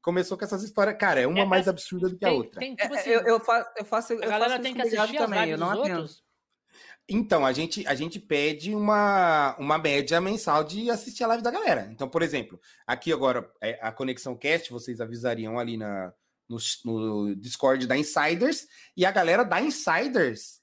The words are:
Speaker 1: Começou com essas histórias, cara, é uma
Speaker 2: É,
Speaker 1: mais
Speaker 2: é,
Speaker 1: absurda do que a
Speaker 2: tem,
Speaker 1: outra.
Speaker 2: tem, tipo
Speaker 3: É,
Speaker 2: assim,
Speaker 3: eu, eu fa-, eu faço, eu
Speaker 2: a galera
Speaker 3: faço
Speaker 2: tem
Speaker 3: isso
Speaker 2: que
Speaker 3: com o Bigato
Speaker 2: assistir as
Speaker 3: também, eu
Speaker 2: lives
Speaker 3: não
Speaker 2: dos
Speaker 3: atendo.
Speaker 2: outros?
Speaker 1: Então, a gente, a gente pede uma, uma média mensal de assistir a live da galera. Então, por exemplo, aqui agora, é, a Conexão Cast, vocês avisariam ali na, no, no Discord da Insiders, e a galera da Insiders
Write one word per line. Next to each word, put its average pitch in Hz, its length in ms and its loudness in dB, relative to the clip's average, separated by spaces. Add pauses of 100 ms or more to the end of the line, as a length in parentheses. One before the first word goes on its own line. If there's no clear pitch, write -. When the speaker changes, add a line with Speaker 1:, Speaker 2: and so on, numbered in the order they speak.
Speaker 1:
Começou 180 360 -2
com 202 60 -6
essas 196 180 -6
histórias, 208 360 0
cara, 165 220 4
é 123 60 4
uma 180 140 2
Speaker 2:
É, 202 60 6
Speaker 1:
mais 185 200 4
Speaker 2:
é, 196 40 2
Speaker 1:
absurda 180 380 -4
do 180 80 -6
que 202 80 -6
a 190 40 6
Speaker 2:
tem, 160 100 4
Speaker 1:
outra. - 220 -6
Speaker 2:
tem, 262 160 -8
tipo 233 180 -2
Speaker 3:
É, - 60 -2
Speaker 2:
assim, 269 100 -2
Speaker 3:
eu, 226 120 6
eu 226 180 4
fa-, 233 360 0
eu 208 80 -6
faço, 233 280 -2
eu 226 100 -2
Speaker 2:
a 208 40 -2
galera 220 240 2
Speaker 3:
faço 247 120 0
Speaker 2:
tem 254 100 -4
Speaker 3:
isso 240 40 -8
Speaker 2:
que 240 60 -2
Speaker 3:
com 240 40 0
o 226 40 0
Bigato 214 140 2
Speaker 2:
assistir 247 180 -4
as - 20 2
Speaker 3:
também, 208 160 0
eu 226 60 4
Speaker 2:
lives 156 140 -2
Speaker 3:
não 175 100 0
Speaker 2:
dos 208 100 0
Speaker 3:
atendo. 185 200 0
Speaker 2:
outros? - 240 -14 (840)
Speaker 1:
Então, 190 360 2
a 131 80 4
gente, 165 320 -4
a 143 80 0
gente 165 260 -6
pede 151 540 -2
uma, 196 840 4
uma 151 200 0
média 156 420 2
mensal 180 420 0
de 202 280 -4
assistir 233 340 -4
a 226 40 0
live 233 140 2
da 240 80 0
galera. 208 400 0
Então, 123 180 -6
por 160 120 -2
exemplo, 135 400 -4 (260)
aqui 131 240 -2
agora, 127 400 0 (120)
é, 110 180 -4
a 113 100 -4
Conexão 127 460 -8
Cast, 160 340 0
vocês 120 300 -10
avisariam 117 580 -4
ali 120 200 -6
na, 98 340 -8 (340)
no, 117 120 -8 (260)
no 107 500 -2
Discord 127 520 0
da 127 100 2
Insiders, 165 720 0 (260)
e 180 120 2
a 190 40 4
galera 185 320 4
da 185 180 2
Insiders 196 1040 0